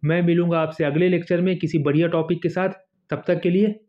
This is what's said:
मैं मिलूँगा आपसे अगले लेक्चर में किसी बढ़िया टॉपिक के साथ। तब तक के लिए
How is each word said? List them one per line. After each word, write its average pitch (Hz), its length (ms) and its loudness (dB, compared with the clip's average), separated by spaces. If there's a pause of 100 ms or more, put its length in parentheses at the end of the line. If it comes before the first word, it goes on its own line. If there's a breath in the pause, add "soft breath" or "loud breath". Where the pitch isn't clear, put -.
मैं 160 180 0
मिलूँगा 170 380 2
आपसे 156 240 -2
अगले 156 260 2
लेक्चर 175 320 0
में 180 160 0
किसी 156 200 -2
बढ़िया 151 300 2
टॉपिक 160 360 -2
के 180 60 0
साथ। 185 200 -2 (400)
तब - 180 -6
तक 175 140 0
के 185 80 0
लिए 208 400 0